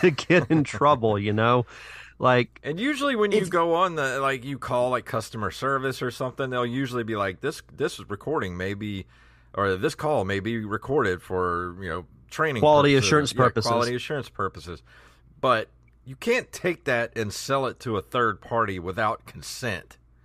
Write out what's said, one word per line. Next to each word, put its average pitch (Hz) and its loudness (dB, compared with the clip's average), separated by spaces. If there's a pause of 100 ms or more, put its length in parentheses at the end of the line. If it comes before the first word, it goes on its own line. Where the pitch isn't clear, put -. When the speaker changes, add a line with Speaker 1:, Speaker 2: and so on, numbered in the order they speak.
Speaker 1:
to 180 6
get 160 2
in 156 4
trouble, 120 2
you 104 0
know? 117 4 (540)
Like, 123 2
Speaker 2:
And 151 -6
usually 269 -2
when 208 2
you 214 4
Speaker 1:
if 185 -2
Speaker 2:
go 170 2
on 175 2
the, 135 -2
like, 135 -2
you 139 -8
call, 123 0
like, 123 -2
customer 107 -4
service 131 -2
or 127 -2
something, 131 -6
they'll 123 0
usually 123 -2
be 110 -4
like, 98 -2
"This, - -6 (120)
this - -4 (100)
recording 104 -4
may 92 -4
be, 101 -8 (500)
or 98 2
this 143 -2
call 147 0
may 98 -2
be 117 -4
recorded 107 -2
for, 90 -4
you 95 -8
know, 87 -6 (240)
training 151 -2
Speaker 1:
Quality 147 8
Speaker 2:
purposes." 123 4
Speaker 1:
assurance 147 4
Speaker 2:
Yeah, 110 -4
Speaker 1:
purposes. 117 2
Speaker 2:
quality 120 0
assurance 127 -8
purposes. 87 -8 (560)
But 120 2 (360)
you 135 -14
can't 240 -2
take - -4
that 117 -2
and 104 -4
sell 135 -2
it 110 -6
to 110 -2
a 92 0
third 117 0
party 107 0
without 95 -2
consent. - -10 (280)